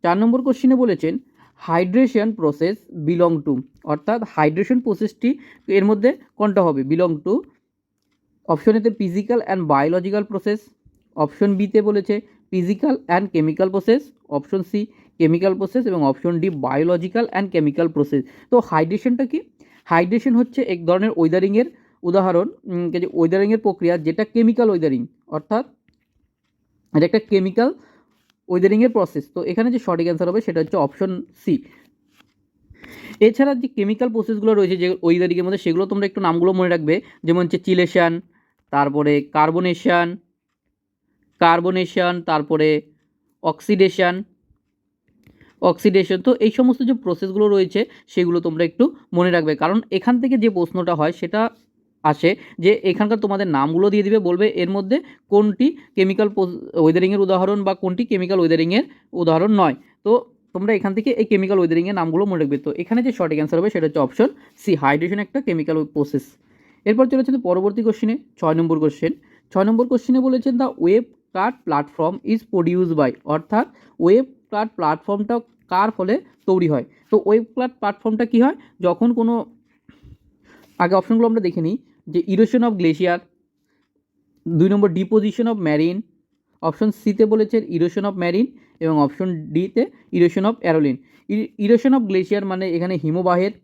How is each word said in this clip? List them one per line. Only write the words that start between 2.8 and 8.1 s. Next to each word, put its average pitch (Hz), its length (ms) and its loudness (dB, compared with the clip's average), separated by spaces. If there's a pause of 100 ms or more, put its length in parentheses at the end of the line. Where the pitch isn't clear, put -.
belong 170 360 2
to", 139 200 -2 (220)
অর্থাৎ 208 440 -4
হাইড্রেশন 170 520 0
প্রসেসটি 240 580 -4 (280)
এর 196 180 2
মধ্যে 214 280 2 (240)
কোনটা 202 260 0
হবে, 147 200 0
belong 160 360 0
to। 196 220 -2 (1080)